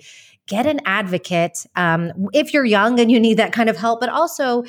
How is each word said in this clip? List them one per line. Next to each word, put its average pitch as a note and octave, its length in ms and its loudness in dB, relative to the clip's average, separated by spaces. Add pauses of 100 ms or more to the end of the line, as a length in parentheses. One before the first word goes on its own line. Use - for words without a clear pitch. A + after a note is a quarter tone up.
(460)
get G#3 200 -4
an - 200 0
advocate, F3+ 800 -2 (100)
um, E3+ 560 -2
if D4 220 0
you're C#4+ 100 2
young A3 340 2
and A#3 120 4
you A#3+ 100 6
need A3+ 140 4
that G3+ 180 2
kind A3+ 160 0
of A3 80 0
help, A3+ 240 -2
but B3 80 -2
also C4 600 -2